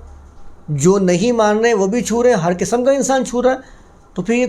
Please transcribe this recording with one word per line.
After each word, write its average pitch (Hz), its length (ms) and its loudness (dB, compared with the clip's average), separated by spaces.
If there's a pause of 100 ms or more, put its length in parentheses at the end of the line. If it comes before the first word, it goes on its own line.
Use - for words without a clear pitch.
(680)
جو 160 300 2
نہیں 185 340 0
مان 214 260 2
رہے 233 160 2
وہ 196 120 0
بھی 220 160 -2
چھو 233 200 -2
رہے 247 80 4
ہیں، 233 60 2
ہر 175 220 0
قسم 240 260 -2
کا 269 60 4
انسان 269 340 0
چھو 247 180 -4
رہا 254 80 2
ہے۔ 262 60 -2 (580)
تو 180 80 -6
پھر 233 120 -2
یہ 247 140 0